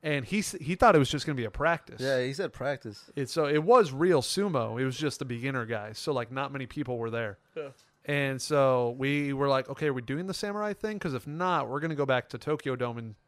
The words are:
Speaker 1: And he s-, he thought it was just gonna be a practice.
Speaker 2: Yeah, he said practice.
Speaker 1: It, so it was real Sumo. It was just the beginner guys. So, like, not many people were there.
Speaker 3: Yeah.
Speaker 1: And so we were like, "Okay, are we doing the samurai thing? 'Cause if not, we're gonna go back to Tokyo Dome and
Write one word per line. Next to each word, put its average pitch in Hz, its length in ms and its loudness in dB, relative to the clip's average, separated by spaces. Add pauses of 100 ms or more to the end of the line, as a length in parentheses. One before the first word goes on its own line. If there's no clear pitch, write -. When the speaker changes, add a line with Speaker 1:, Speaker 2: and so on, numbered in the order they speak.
Speaker 1:
And 143 220 -2
he 202 140 0
s-, - 200 -4
he 143 160 -4
thought 214 200 8
it 156 40 10
was 131 120 4
just 147 160 -2
gonna 151 80 -2
be 120 100 -4
a 104 60 -6
practice. 151 500 -2
Speaker 2:
Yeah, 131 200 2
he 131 120 -2
said 165 200 -6
practice. 127 640 -8
Speaker 1:
It, 135 140 -4
so 160 160 2
it 151 180 2
was 208 280 6
real 151 320 4
Sumo. 127 580 0
It 131 40 0
was 131 120 -2
just 147 220 -2
the 143 60 -6
beginner 123 400 -4
guys. 107 340 -6
So, - 120 -4
like, 120 200 -4
not 135 200 -6
many 135 140 -8
people 127 320 -6
were 117 140 -4
there. 113 260 -4 (180)
Speaker 3:
Yeah. 147 140 -8 (360)
Speaker 1:
And 139 360 -2
so 127 560 4
we 143 340 0
were 139 160 0
like, 131 220 2
"Okay, 147 200 -2
are 135 40 0
we 127 80 -2
doing 139 240 -4
the 190 80 -6
samurai 208 400 -4
thing? 214 240 -6
'Cause 151 160 -4
if 123 140 -6
not, 156 420 0
we're 135 100 -2
gonna 160 160 -2
go 139 120 2
back 127 220 2
to 127 100 -10
Tokyo 147 360 -2
Dome 120 220 -2
and 113 180 -10 (120)